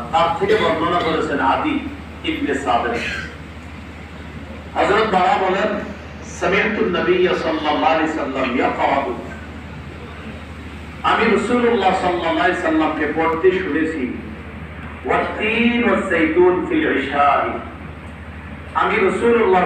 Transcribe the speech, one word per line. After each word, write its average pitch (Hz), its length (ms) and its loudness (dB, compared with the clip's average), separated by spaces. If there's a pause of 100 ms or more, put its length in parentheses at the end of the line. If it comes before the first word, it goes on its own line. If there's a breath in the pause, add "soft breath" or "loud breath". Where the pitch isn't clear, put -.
(120)
তার 165 160 4 (100)
থেকে 196 160 4
বর্ণনা 160 460 2
করেছেন - 400 0
আদি - 340 2 (500)
ইবনে 143 300 -2
সাবিত। - 420 0 (1800)
হযরত 175 380 4
বারা 185 220 6 (100)
বলেন, 185 260 2 (680)
সামি'তু 202 460 2
নবিয়্য 180 500 2
সাল্লাল্লাহু 151 600 2
আলাইহি 160 240 2
সাল্লাম 135 280 -2 (100)
ইয়াকরাউ, - 580 0 (1900)
আমি - 220 2
রাসূলুল্লাহ 214 680 4 (100)
সাল্লাল্লাহু 165 360 0
আলাইহি 175 240 2
সাল্লামকে 294 440 2 (100)
পড়তে 160 320 2 (140)
শুনেছি, 147 400 -2 (1000)
ওয়াত-তিন 226 800 0
ওয়াজ-জাইতুন 175 720 4 (120)
ফিল 147 220 0 (100)
ইশাই, 135 480 2 (1300)
আমি - 220 0
রাসূলুল্লাহ 220 680 4